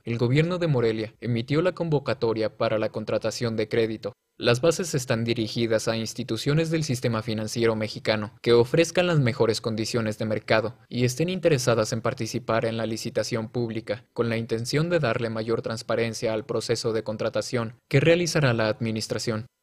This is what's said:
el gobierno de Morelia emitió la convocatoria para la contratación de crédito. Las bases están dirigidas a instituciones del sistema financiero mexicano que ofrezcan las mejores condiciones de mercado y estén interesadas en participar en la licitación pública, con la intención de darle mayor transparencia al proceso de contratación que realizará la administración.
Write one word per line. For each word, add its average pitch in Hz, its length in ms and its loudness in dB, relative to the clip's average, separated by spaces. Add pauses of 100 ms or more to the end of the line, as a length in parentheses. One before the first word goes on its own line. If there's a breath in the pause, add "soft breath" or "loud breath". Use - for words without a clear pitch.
el 117 140 -2
gobierno 151 400 2
de 170 80 -2
Morelia 113 560 0
emitió 120 400 0
la 180 100 0
convocatoria 113 840 -2
para 110 200 0
la 110 120 -2
contratación 113 680 -4
de 110 120 -2
crédito. 110 440 -2 (260)
Las 120 240 2
bases 165 320 2
están 123 300 -2
dirigidas 113 640 0
a 113 80 0
instituciones 123 760 -2
del 160 140 0
sistema 120 380 -2
financiero 110 540 0
mexicano 107 640 -4
que 120 140 6
ofrezcan 165 520 4
las 165 140 4
mejores 113 400 2
condiciones 110 580 -2
de 117 60 -4
mercado 110 500 0 (140 soft breath)
y 123 160 0
estén 127 240 0
interesadas 143 640 2
en 117 80 -2
participar 113 640 -2
en 113 140 -2
la 113 80 -2
licitación 113 640 -4
pública, 110 540 -4 (100)
con 120 160 0
la 113 80 0
intención 120 500 -2
de 175 120 2
darle 117 280 0
mayor 113 320 -2
transparencia 113 720 -2
al 110 140 -4
proceso 117 480 -2
de 110 100 -2
contratación 113 680 -4 (140)
que 139 120 4
realizará 160 540 2
la 113 140 2
administración. 110 760 -2 (160)